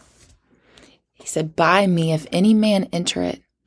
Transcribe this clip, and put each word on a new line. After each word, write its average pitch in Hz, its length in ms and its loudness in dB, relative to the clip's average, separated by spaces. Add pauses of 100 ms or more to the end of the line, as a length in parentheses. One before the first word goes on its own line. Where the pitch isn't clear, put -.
(1160)
He - 120 -20
said, 156 300 -6
"By 180 300 2
me, 165 260 0
if 156 180 -4
any 208 240 2
man 208 380 0
enter 180 300 -4
it, - 200 -6 (240)